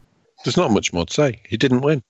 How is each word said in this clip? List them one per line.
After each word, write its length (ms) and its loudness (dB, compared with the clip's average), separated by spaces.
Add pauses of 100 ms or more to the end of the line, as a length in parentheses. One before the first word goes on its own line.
(460)
There's 120 -2
not 140 2
much 220 0
more 120 -2
to 80 -10
say. 340 0
He 100 -4
didn't 240 2
win. 280 0